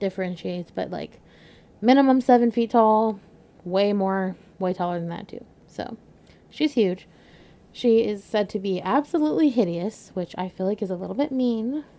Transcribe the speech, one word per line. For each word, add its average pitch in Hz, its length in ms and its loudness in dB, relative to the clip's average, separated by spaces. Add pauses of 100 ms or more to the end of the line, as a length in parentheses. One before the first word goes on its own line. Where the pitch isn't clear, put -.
differentiates, 185 720 -6
but, - 180 -6
like, - 300 -12 (600)
minimum 262 400 4
seven 240 300 6
feet 233 200 0
tall, 220 500 4 (440)
way 196 280 0
more, 190 420 0 (240)
way 185 160 -2
taller 175 240 -4
than 170 120 -6
that - 180 -12
too. - 160 -14 (240)
So - 280 -10 (540)
she's 302 220 -2
huge. 185 340 0 (680)
She 226 320 4
is 208 200 -6
said 208 260 -2
to 208 80 -6
be 190 220 -4
absolutely 302 720 0
hideous, 190 640 -2
which 175 220 -6
I 185 120 -6
feel 185 180 -6
like 208 160 -2
is 185 80 -6
a 180 60 -4
little 180 200 -8
bit 285 140 -2
mean. 254 540 -2 (140)